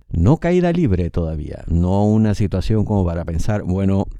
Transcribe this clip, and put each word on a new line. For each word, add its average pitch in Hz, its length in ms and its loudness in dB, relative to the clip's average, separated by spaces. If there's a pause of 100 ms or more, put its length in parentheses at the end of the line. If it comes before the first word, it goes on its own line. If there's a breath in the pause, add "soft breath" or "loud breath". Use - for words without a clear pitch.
(120)
No 92 240 4
caída 175 340 2
libre 95 400 0
todavía, 80 560 -6
no 90 400 2
una 107 280 2
situación 101 500 0
como 101 200 0
para 85 200 -4
pensar, 85 400 -2
"Bueno, 98 420 0 (140)